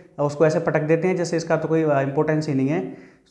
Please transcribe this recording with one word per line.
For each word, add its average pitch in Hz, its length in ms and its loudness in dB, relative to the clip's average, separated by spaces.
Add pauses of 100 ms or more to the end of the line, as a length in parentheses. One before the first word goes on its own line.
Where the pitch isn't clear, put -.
(200)
उसको 147 260 2
ऐसे 160 140 2
पटक 156 220 0
देते 160 260 2
हैं 185 80 2
जैसे 170 220 -2
इसका 160 200 -2
तो 156 100 -4
कोई, 160 160 2
अ, 143 180 2
importance 151 460 0
ही 143 60 -2
नहीं 131 160 0
है। - 280 -4 (340)